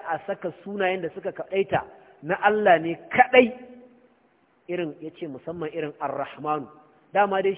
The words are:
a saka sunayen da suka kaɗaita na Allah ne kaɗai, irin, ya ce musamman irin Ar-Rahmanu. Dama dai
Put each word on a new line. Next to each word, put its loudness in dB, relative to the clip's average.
a -4
saka -8
sunayen -2
da -6
suka -10
kaɗaita -2
na -2
Allah 6
ne -4
kaɗai, 6
irin, -4
ya -10
ce -8
musamman -8
irin -4
Ar-Rahmanu. -4
Dama 2
dai 0